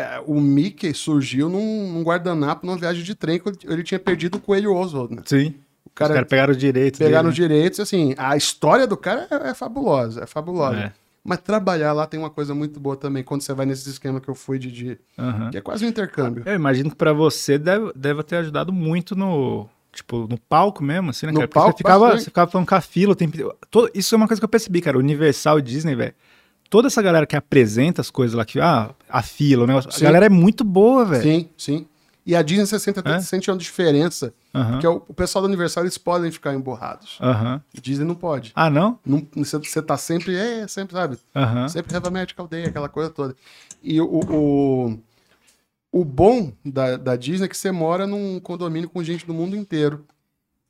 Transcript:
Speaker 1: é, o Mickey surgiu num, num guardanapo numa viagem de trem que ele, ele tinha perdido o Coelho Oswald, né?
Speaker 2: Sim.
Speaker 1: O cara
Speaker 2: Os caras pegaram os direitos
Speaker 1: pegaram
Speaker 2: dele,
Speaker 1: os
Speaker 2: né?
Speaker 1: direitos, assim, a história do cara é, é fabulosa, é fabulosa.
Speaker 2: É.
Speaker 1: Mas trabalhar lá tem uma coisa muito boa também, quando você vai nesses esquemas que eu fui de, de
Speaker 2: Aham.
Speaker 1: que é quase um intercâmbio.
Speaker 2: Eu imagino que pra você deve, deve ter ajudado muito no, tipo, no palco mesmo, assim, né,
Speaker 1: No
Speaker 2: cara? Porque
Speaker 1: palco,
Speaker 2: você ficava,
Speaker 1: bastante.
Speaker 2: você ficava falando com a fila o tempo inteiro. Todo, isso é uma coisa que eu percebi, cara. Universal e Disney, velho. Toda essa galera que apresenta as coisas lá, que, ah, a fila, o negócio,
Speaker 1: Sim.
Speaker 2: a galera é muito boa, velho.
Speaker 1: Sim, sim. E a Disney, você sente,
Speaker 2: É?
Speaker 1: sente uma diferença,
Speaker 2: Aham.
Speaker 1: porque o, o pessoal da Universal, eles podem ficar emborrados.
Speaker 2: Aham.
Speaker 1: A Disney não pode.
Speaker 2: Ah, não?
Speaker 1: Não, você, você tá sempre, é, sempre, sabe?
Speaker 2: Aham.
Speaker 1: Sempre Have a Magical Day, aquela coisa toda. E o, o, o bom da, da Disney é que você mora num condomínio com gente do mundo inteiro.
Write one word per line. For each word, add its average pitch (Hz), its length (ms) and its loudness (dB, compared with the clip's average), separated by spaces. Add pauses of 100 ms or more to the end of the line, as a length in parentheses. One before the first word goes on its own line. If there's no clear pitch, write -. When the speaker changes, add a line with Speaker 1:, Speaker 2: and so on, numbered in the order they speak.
(160)
Speaker 1:
é, 127 100 -12
o 147 160 0
Mickey 147 540 0
surgiu 139 540 -2
num, 208 420 -4
num 165 120 -4
guardanapo 165 600 -2
numa 185 120 -6
viagem 170 260 -4
de 190 100 -10
trem 165 260 -4
que 208 100 -6
ele, 196 160 -10
ele 170 180 -4
tinha 185 160 -4
perdido 175 380 -2
o 196 40 -8
Coelho 202 320 0
Oswald, 143 400 -4
né? 117 120 -12
Speaker 2:
Sim. 143 280 2 (320)
Speaker 1:
O - 60 -20
cara 151 200 0
Speaker 2:
Os 151 40 2
caras 127 140 2
pegaram 135 220 4
os 131 60 4
direitos 131 400 2
Speaker 1:
pegaram 160 320 4
Speaker 2:
dele, 156 40 0
Speaker 1:
os 147 60 -4
Speaker 2:
né? 175 80 4
Speaker 1:
direitos, 160 340 2
assim, 160 360 0
a 139 200 0
história 196 500 2
do 202 100 -2
cara 214 320 -4
é, 285 200 -4
é 247 40 -8
fabulosa, 143 680 -2
é - 20 -10
fabulosa. 151 520 -4
Speaker 2:
É. 101 160 -8 (300)
Speaker 1:
Mas 107 160 -4
trabalhar 185 520 0
lá 151 160 -2
tem 156 100 -10
uma 156 120 -6
coisa 147 260 -6
muito 147 240 -6
boa 139 160 -6
também, 139 260 -6
quando 139 200 -6
você 139 120 -8
vai 135 120 -2
nesses 135 200 -4
esquemas 131 380 -6
que 143 60 -12
eu 131 60 -6
fui 135 220 -8
de, 127 140 -8
de 120 260 -10 (220)
Speaker 2:
Aham. 113 320 -4
Speaker 1:
que 92 60 -8
é - 40 -8
quase 220 240 -6
um 233 40 0
intercâmbio. 139 560 -4
Speaker 2:
Eu 202 100 -2
imagino 143 340 0
que 151 60 -10
pra 156 160 2
você 147 460 2
deve, 190 360 0
deve 147 300 -4
ter 170 140 -6
ajudado 160 340 -4
muito 175 420 -2
no, 139 540 -2 (240)
tipo, 117 340 -8
no 117 140 -6
palco 185 420 2
mesmo, 156 280 -2
assim, 135 160 -6
né, 156 80 -4
Speaker 1:
No 156 60 4
Speaker 2:
cara? - 100 2
Porque - 100 4
Speaker 1:
palco, 175 140 6
Speaker 2:
você - 60 -6
ficava, 190 260 6
Speaker 1:
bastante. 233 180 6
Speaker 2:
você - 60 -12
ficava 175 200 2
falando 180 180 0
com 196 80 4
a 180 40 4
fila 196 320 2
o - 40 6
tempo 160 200 -2
inteiro. - 180 -6 (160)
Todo, 226 240 4
isso 202 220 0
é - 20 6
uma 220 80 6
coisa 214 140 0
que 226 60 -2
eu 214 40 -4
percebi, 190 300 0
cara. 143 180 0
Universal 151 600 4
e - 40 0
Disney, 139 320 -2
velho. 117 180 -4 (560)
Toda 233 180 4
essa 247 140 0
galera 165 260 4
que - 80 -4
apresenta 131 640 4
as 135 100 -6
coisas 120 240 -2
lá, 113 120 -2
que, - 160 -8
ah, 131 300 2 (180)
a 123 120 -2
fila, 135 440 2
o - 20 2
negócio, 135 240 2
Speaker 1:
Sim. - 140 0
Speaker 2:
a - 20 8
galera 175 200 8
é - 20 8
muito 190 340 6
boa, 220 400 4
velho. 143 200 0
Speaker 1:
Sim, 160 340 2
sim. 147 300 -6 (380)
E 170 100 0
a 170 60 4
Disney, 190 240 2
você 208 120 -2
sente, 196 280 -2
Speaker 2:
É? 165 160 0
Speaker 1:
sente 185 280 -4
uma 190 60 0
diferença, 165 800 0 (200)
Speaker 2:
Aham. 117 200 0
Speaker 1:
porque 135 120 -2
o, 165 220 2
o - 60 -20
pessoal 185 300 -2
da 196 40 0
Universal, 175 380 -2
eles 180 120 -6
podem 175 320 -2
ficar 151 240 -6
emborrados. 131 680 -10
Speaker 2:
Aham. 123 400 -2 (120)
Speaker 1:
A - 80 -18
Disney 139 220 -4
não 170 120 -4
pode. 143 380 -6
Speaker 2:
Ah, 160 160 0
não? 185 360 2
Speaker 1:
Não, 139 280 0
você, 147 240 -4
você 151 240 -6
tá 151 140 -2
sempre, 165 400 -4
é, 220 320 -6
sempre, 190 260 -12
sabe? 165 240 -4 (160)
Speaker 2:
Aham. 123 360 0
Speaker 1:
Sempre 160 260 -8
Have 175 100 -6
a 180 60 -4
Magical 180 340 -8
Day, 165 200 -8
aquela 147 240 -6
coisa 156 200 -6
toda. 139 240 -8 (480)
E 156 200 0
o, 170 40 2 (240)
o, 139 720 2 (920)
o 180 140 2
bom 156 460 4 (120)
da, 131 340 -2
da 131 180 -2
Disney 160 300 -4
é 180 40 -6
que - 80 -12
você 196 140 -4
mora 175 340 0
num 202 340 -6
condomínio 170 500 -6
com 180 140 -8
gente 170 220 -6
do 165 80 -8
mundo 175 220 -4
inteiro. 151 500 -2 (640)